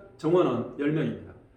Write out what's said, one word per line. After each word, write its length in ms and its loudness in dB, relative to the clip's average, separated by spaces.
정원은 640 2
열 120 0
명입니다. 420 -4